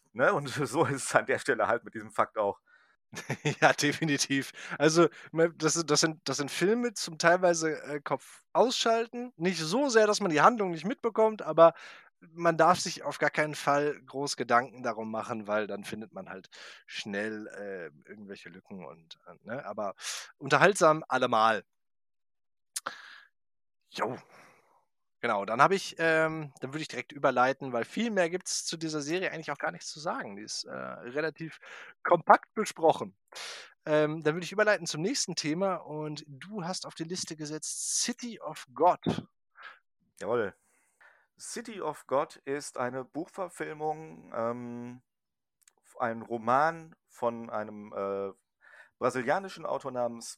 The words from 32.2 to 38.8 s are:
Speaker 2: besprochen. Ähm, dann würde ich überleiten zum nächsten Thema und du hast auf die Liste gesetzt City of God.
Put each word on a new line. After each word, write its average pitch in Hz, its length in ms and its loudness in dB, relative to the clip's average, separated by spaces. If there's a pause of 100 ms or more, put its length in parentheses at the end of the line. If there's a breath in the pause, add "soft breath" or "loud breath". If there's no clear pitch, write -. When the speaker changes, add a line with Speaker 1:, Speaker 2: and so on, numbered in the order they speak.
Speaker 2:
besprochen. 156 640 0 (680 loud breath)
Ähm, 151 380 2
dann 156 120 2
würde 180 100 -6
ich - 60 -10
überleiten 202 360 2
zum 151 140 -4
nächsten 196 340 -2
Thema 175 420 -2
und 151 500 -8
du 165 380 -10
hast 180 200 -8
auf 139 100 -14
die 165 100 -8
Liste 170 300 -8
gesetzt - 680 -6
City 240 380 -8
of - 320 -12
God. 151 260 4 (1200 loud breath)